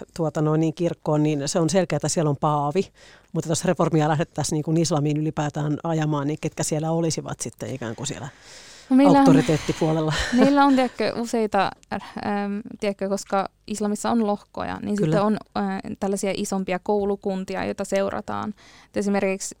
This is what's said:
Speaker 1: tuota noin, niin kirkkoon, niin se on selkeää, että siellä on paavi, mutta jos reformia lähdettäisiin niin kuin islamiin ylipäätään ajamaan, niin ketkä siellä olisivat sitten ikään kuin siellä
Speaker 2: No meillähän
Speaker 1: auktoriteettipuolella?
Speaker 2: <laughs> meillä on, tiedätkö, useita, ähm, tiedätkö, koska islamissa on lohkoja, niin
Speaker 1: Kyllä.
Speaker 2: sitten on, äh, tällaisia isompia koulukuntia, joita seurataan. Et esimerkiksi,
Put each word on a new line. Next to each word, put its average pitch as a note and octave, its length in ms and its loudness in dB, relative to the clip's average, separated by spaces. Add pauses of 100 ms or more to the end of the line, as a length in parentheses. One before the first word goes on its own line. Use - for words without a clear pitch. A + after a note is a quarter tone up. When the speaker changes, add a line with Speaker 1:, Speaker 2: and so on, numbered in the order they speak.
(160)
Speaker 1:
tuota D#3+ 260 -2
noin, D#3 180 2
niin D#3+ 140 0
kirkkoon, E3 480 0
niin D3 260 0
se F#3 120 -2
on D#3+ 100 2
selkeää, F3 260 2
että D3 120 -2
siellä D3+ 220 2
on C#3 60 0
paavi, D3+ 560 0 (400)
mutta D#3 160 -4
jos D#3+ 160 -2
reformia D#3 440 2
lähdettäisiin D#3 480 -2
niin D3+ 80 0
kuin D#3+ 120 0
islamiin D3+ 400 2
ylipäätään D3+ 680 -2
ajamaan, D#3 420 0
niin D3+ 140 -4
ketkä - 220 -6
siellä D#3 280 -2
olisivat D#3 500 -2
sitten A#2 340 -10
ikään A#2 200 -8
kuin A#2 120 -10
siellä A#2+ 220 -10 (600)
Speaker 2:
No C4 60 6
meillähän C#4 220 8 (100)
Speaker 1:
auktoriteettipuolella? D#3+ 840 4 (140)
Speaker 2:
<laughs> A#3+ 120 0
meillä C#4 260 6
on, C#4 100 6
tiedätkö, B3 420 0
useita, A3 540 0 (220)
ähm, G3+ 640 -6 (220)
tiedätkö, G3+ 280 -4
koska G3 400 -2 (180)
islamissa G#3 440 -4
on A3+ 160 2
lohkoja, - 560 -4
niin G#3 140 -2
Speaker 1:
Kyllä. G3+ 100 2
Speaker 2:
sitten D#3+ 160 4
on, G#3+ 140 2 (220)
äh, G3 220 -4 (200)
tällaisia G3 360 -2
isompia F#3+ 420 -4
koulukuntia, G3 840 -2
joita G3+ 200 -4
seurataan. G3+ 720 -4 (320)
Et - 100 -10
esimerkiksi, G3 640 -2